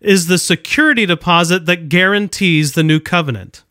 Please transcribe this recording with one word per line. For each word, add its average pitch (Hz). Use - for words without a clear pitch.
is 190
the 180
security 247
deposit 175
that 170
guarantees 180
the 160
new 156
covenant. 139